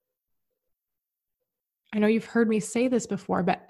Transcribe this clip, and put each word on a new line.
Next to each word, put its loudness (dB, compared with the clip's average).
I -6
know 4
you've 2
heard 0
me 0
say -2
this -2
before, -4
but -2